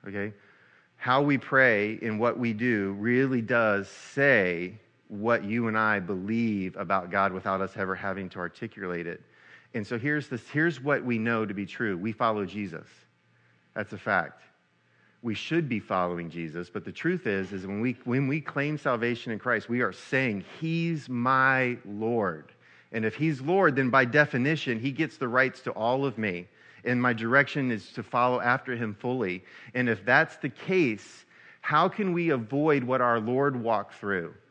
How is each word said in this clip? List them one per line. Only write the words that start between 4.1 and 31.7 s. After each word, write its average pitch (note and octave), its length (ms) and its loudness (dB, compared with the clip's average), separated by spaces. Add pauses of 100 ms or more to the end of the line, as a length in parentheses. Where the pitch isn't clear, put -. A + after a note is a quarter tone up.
what G#2+ 360 0
you A#2 240 -2
and A2 100 -2
I G#2+ 220 2
believe G2 800 -2
about F#2 340 -2
God G2 220 2
without F#2+ 260 -2
us F#2+ 160 -2
ever F#2+ 200 -2
having F#2+ 340 -6
to G2 100 -12
articulate F2 680 -8
it. E2 120 -10 (540)
And G#2+ 120 -4
so A#2+ 120 -4
here's D3 320 -2
this, A#2+ 180 -8
here's D#3 320 2
what C3+ 240 0
we A#2+ 140 0
know A2+ 280 2
to G2+ 80 -6
be G2 120 -4
true. G2+ 320 -4
We G#2 160 -4
follow A2 320 0
Jesus. F2+ 420 -8 (880)
That's G#2+ 180 -8
a G#2 60 -10
fact. F#2 460 -2 (760)
We A#2 120 -4
should D#3+ 340 -2
be A2+ 120 -2
following F2 500 -2
Jesus, E2 400 -8
but - 160 -10
the G2 60 -10
truth E3 360 -2
is, G2 240 -2
is F#2+ 160 -8
when G2+ 140 -4
we, B2 240 -2
when C3 220 0
we D3 120 -2
claim D3 380 -4
salvation A#2+ 540 -2
in G#2+ 80 -4
Christ, A2+ 300 -2
we A#2+ 120 0
are G#2+ 100 0
saying, A#2 540 -2 (140)
"He's D#3+ 500 -2
my B2+ 720 2
Lord." G#2 720 -2 (380)
And A2+ 120 -4
if A2 120 0
he's D3 260 0
Lord, E3 340 4
then C3 140 2
by C3 160 6
definition, C#3 720 2
he C3 120 -2
gets D3+ 260 -4
the C3 100 -4
rights B2+ 340 2
to B2 100 -6
all B2 340 0
of B2+ 120 -4
me. F#2 300 -2 (360)
And B2 160 0
my B2 140 2
direction C3 560 2
is G#2+ 220 -6
to - 100 -10
follow B2 400 2
after B2 340 0
him A2+ 200 -4
fully. G#2 480 -4 (320)
And B2+ 120 2
if G#2 160 0
that's C#3 340 4
the D3 120 -6
case, C#3 760 -2 (340)
how D#3+ 280 2